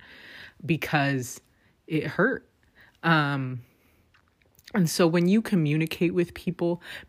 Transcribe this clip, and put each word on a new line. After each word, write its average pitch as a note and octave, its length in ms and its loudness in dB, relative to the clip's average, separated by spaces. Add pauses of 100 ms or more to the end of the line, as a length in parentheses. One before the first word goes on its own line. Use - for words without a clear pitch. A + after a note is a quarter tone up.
(640)
because C#3 760 -2 (460)
it D#3+ 160 -2
hurt. F#3+ 420 -2 (560)
Um, C#3+ 600 0 (1120)
and F3 140 4
so F3 180 4
when F3 220 4
you G#3+ 120 4
communicate D#3+ 720 0
with F3 200 0
people, E3+ 480 -4 (280)